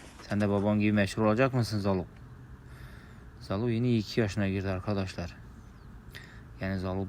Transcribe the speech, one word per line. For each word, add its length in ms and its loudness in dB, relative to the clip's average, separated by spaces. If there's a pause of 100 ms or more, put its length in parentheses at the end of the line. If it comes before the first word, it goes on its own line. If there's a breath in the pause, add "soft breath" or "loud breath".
(280 loud breath)
Sen 120 2
de 80 4
babam 320 4
gibi 120 4
meşhur 300 4
olacak 320 4
mısın 240 2
Zalo? 260 2 (1400 loud breath)
Zalo 280 0
yeni 280 4
iki 240 2
yaşına 280 2
girdi 200 0
arkadaşlar. 680 -2 (1200 loud breath)
Yani 180 -2
Zalo 300 -2